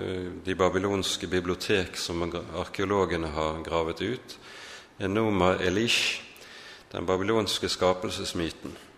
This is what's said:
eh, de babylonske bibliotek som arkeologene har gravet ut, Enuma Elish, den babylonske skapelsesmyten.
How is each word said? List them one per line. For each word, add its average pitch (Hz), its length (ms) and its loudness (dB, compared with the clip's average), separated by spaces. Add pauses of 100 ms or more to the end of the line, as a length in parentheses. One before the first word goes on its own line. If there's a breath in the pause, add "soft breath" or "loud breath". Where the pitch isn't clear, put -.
eh, 92 260 -4 (140)
de 92 120 -2
babylonske 95 720 2
bibliotek 90 680 2
som 85 280 -2
arkeologene 85 1080 0
har 78 320 -2
gravet 82 380 0
ut, 113 360 -6 (640 loud breath)
Enuma 98 600 4
Elish, 95 640 2 (680 loud breath)
den 87 140 -6
babylonske 95 640 2
skapelsesmyten. 90 1040 0 (220)